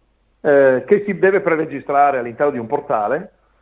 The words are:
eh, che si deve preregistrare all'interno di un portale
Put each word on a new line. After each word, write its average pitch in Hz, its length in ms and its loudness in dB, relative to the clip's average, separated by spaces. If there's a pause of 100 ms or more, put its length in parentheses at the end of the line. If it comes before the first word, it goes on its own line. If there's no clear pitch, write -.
(400)
eh, 135 460 4
che 208 180 2
si 190 140 -6
deve 190 220 2
preregistrare 143 800 0
all'interno 120 340 -2
di 123 60 -8
un 113 80 -8
portale 135 680 -4 (300)